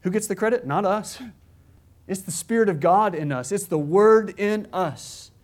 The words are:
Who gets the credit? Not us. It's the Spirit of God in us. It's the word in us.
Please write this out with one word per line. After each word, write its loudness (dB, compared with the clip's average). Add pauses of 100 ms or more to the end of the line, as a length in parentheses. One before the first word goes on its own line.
Who -4
gets -4
the -4
credit? -2
Not -2
us. -4 (840)
It's -6
the -12
Spirit 0
of -2
God 4
in -4
us. -6
It's -4
the -2
word 4
in -2
us. -8 (120)